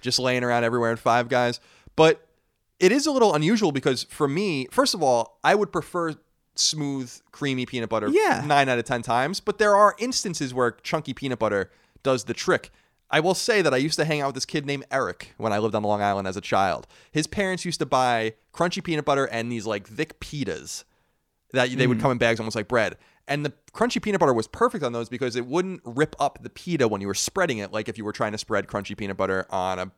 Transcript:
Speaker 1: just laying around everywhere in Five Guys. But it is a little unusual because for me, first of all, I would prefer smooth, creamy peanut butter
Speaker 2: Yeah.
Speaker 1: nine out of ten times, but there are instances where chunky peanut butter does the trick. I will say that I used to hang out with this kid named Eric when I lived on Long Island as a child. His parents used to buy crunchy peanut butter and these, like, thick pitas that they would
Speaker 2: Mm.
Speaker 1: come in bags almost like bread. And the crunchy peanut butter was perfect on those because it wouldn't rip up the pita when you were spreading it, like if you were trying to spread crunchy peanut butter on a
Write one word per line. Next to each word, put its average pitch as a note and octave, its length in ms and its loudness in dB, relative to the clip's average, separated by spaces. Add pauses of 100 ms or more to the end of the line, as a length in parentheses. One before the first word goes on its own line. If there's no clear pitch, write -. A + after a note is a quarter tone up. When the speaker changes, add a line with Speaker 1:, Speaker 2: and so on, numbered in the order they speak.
Speaker 1:
just B2 180 -2
laying B2+ 240 0
around A#2+ 220 2
everywhere A#2 260 2
in A#2 60 0
Five A#2+ 320 2
Guys. B2 320 0 (340)
But D#3 320 6 (540)
it F#3 100 8
is C#4 160 2
a D#4 60 0
little A#3 220 4
unusual F3 380 2
because C3+ 320 0
for - 220 -2
me, D3+ 460 -2
first C4 220 2
of F#3 80 -4
all, A#2+ 420 2
I E3 100 6
would G#3 160 0
prefer E3 440 -4 (400)
smooth, C#3 580 -4 (200)
creamy C3 340 -2
peanut A#2 240 -6
butter G#2+ 180 0
Speaker 2:
Yeah. F4+ 380 2
Speaker 1:
nine C#3+ 220 4
out B2 100 2
of A#2 60 -2
ten A#2+ 180 -4
times, C3 380 0
but - 180 -4
there G#3 180 4
are G3+ 220 8
instances F3+ 540 -4
where B2 200 2 (100)
chunky D3+ 320 -4
peanut C3 240 -6
butter G2+ 320 0 (320)
does C3 220 0
the A#2 100 -4
trick. - 360 0 (400)
I D3+ 100 4
will F3 140 2
say G#3 280 2
that D3 100 4
I B2+ 60 2
used D3 200 0
to D#3+ 60 2
hang D3+ 160 -2
out C#3 80 -2
with C3+ 60 -6
this C3 100 -6
kid D3 220 -4
named C#3 240 -6
Eric A#2+ 480 -4
when G#2+ 140 -2
I G#2 60 0
lived G#2+ 160 0
on G#2+ 80 0
Long G#2 200 0
Island G2 260 0
as F#2+ 80 -6
a G2+ 60 -8
child. F#2 440 0 (240)
His D#3 160 -2
parents F#3+ 380 -4
used F3 140 -6
to D3 80 -2
buy A#2+ 480 2 (180)
crunchy F3 320 -2
peanut D3+ 220 -2
butter C#3 200 2
and A2+ 240 -4
these, A2+ 160 -6
like, G#2 200 -4
thick B2 340 -8
pitas F#2 640 -8 (680)
that B2+ 180 0
they B2+ 160 2
would B2 120 2
Speaker 2:
Mm. A2 40 -4
Speaker 1:
come C3+ 100 2
in B2 60 -2
bags A#2 200 2
almost A2 180 -6
like G#2+ 120 -6
bread. A2 300 0 (280)
And C#3+ 200 -4
the C#3 60 -6 (200)
crunchy A#3+ 300 0
peanut G3 180 0
butter C#3+ 140 6
was A2+ 120 0
perfect A3+ 380 -2
on B2 80 -2
those A#2 160 -4
because B2 280 -4
it B2 100 -4
wouldn't F3+ 380 -2
rip C3+ 340 -2
up - 240 -2
the A#2 80 -12
pita D#3 380 0
when G#2 120 -2
you G2 60 -6
were G2 80 -2
spreading D#3 440 -2
it, G2 140 -8
like G#2+ 160 -4
if A2 80 -8
you A2 80 -10
were G#2 80 -6
trying G#2+ 200 -2
to G#2+ 60 -8
spread G2+ 280 -4
crunchy G2+ 300 -6
peanut G2 200 -6
butter F#2+ 340 0
on F#2 280 -2
a F#2 200 -6